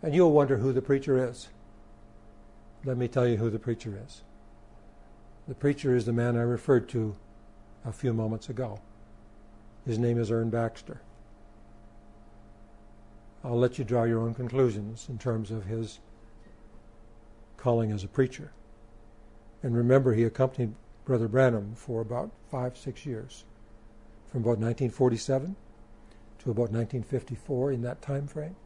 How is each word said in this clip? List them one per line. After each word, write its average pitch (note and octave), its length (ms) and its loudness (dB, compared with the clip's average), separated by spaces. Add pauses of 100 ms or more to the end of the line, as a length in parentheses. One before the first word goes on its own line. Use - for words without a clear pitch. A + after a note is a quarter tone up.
And D#3 100 -2
you'll E3+ 180 8
wonder C#3 260 6
who C3 140 0
the B2+ 100 2
preacher C3 480 2
is. - 200 -16 (1400)
Let C3 120 -4
me B2 100 -2
tell B2 200 2
you A#2 100 2
who A2+ 120 0
the G#2+ 100 -4
preacher G#2+ 460 -6
is. - 160 -20 (1300)
The C3 80 -10
preacher C#3+ 400 2
is A#2 100 2
the A#2 80 0
man A#2 240 2
I A#2 40 2
referred A#2+ 480 4
to A2 260 -4 (720)
a A2+ 60 -6
few A#2+ 220 -2
moments A2 340 -2
ago. A2+ 320 -6 (1040)
His A2+ 120 0
name A#2+ 200 2
is A2+ 140 0
Ern A2+ 180 0
Baxter. A2+ 520 -4 (2500)
I'll A#2+ 140 0
let B2 200 2
you C3+ 60 -4
draw A#2 200 2
your A2+ 180 2
own A#2 120 -2
conclusions A#2 760 -2
in A#2+ 80 -8
terms A2+ 340 -4
of A2 140 -8
his A2+ 340 -6 (1600)
calling A#2 340 2
as G2+ 120 -4
a G2+ 40 -10
preacher. C3+ 440 -2 (1120)
And A#2+ 120 0
remember, B2 380 6
he A2+ 100 4
accompanied A#2+ 500 0 (300)
Brother A#2 240 2
Branham A2+ 480 4
for A#2 240 -6
about A#2+ 320 -6 (180)
five, B2+ 280 -4
six - 280 -12
years, B2 380 -10 (840)
from A#2+ 160 -4
about A2+ 160 2
nineteen A2+ 320 0
forty-seven C3+ 640 0 (840)
to B2 120 -4
about A2 200 0
nineteen A2+ 320 -2
fifty-four, C3 680 -4
in A#2+ 80 -4
that A#2+ 200 -8
time C#3+ 260 -6
frame. D#3 280 -10 (100)